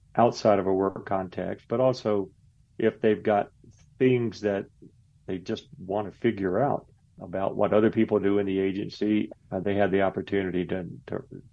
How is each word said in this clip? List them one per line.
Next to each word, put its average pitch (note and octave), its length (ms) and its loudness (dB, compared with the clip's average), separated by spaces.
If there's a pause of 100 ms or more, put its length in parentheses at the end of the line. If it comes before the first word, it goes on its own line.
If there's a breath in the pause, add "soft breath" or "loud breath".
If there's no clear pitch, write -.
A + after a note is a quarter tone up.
(160)
outside A2+ 420 4
of F#2+ 80 -2
a F#2+ 80 2
work F#2+ 320 0
context. F#2+ 640 -6
But A#2 120 -2
also, G#2+ 500 0 (480)
if A2+ 220 0
they've G#2+ 220 2
got G#2 280 2 (480)
things B2 420 2
that G2+ 260 -2 (600)
they F#2 120 -6
just A2 300 -8 (100)
want F#2+ 340 -6
to - 80 -20
figure G2 400 0
out C3+ 260 -2 (340)
about F#2+ 340 -4
what G2+ 180 2
other G#2+ 180 6
people G#2+ 280 2
do G2+ 200 2
in G2+ 80 0
the F#2+ 120 0
agency, G2+ 720 -2 (220)
uh, F#2+ 80 -4
they G2 160 -2
have G2+ 140 2
the G2 120 2
opportunity F#2 640 -2
to, F#2 180 -4 (220)
to - 160 -6 (300)